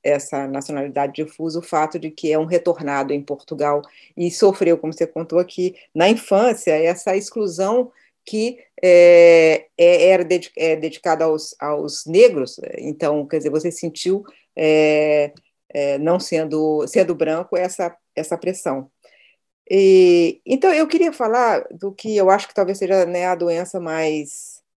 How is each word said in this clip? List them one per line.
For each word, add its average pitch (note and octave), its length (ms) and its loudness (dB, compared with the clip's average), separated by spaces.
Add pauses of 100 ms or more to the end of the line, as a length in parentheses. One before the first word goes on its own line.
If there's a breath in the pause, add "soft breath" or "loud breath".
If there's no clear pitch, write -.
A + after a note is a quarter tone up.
essa C#3 440 -4
nacionalidade C#3 640 -6 (120)
difusa, D#3+ 340 -10
o E3 40 -10
fato D#3 360 -4
de D#3 120 -12
que D#3 220 -6
é D#3 60 0
um D#3+ 80 -2
retornado D3+ 640 -4
em C#3+ 80 -4
Portugal D3 640 -4 (340 loud breath)
e F3 140 -4
sofreu, F#3 480 2
como D#3+ 140 -8
você E3 160 -4
contou E3 320 -4
aqui, F#3 340 -6 (180 loud breath)
na E3+ 160 2
infância, A3 640 0
essa E3+ 440 0
exclusão G3+ 720 -4 (340 soft breath)
que, A#3 340 -6 (240 soft breath)
é, E3+ 840 8 (100)
é, E3+ 320 4
era F3+ 160 2
dedi-, E3+ 320 -4
é D#3+ 200 -2
dedicada D#3+ 480 -4
aos, D#3 340 -4
aos D3 480 -8
negros. E3+ 540 2 (180)
Então, D3+ 480 -4
quer D#3 120 -6
dizer, D3+ 120 -4
você D#3 200 -4
sentiu, F3+ 540 -6 (320 loud breath)
é, D3+ 760 0 (360)
é, C#3+ 300 -4
não E3+ 220 -2
sendo, D#3 640 -4
sendo F3+ 280 0
branco, D#3+ 420 -4
essa, F3+ 380 -6 (200)
essa D#3+ 240 -6
pressão. D#3 520 -8 (800 soft breath)
E, F#3 800 4
então, C4+ 260 2
eu D#4 140 2
queria E4 260 0
falar A#3 580 -2
do F#3+ 220 -10
que G#3+ 240 -6
eu F#3+ 140 4
acho G3+ 180 2
que - 60 -20
talvez G3 240 -2
seja, F#3+ 260 0
né, F3 220 -4
a F#3 80 0
doença F3 460 -4
mais, D#3 800 -6 (160)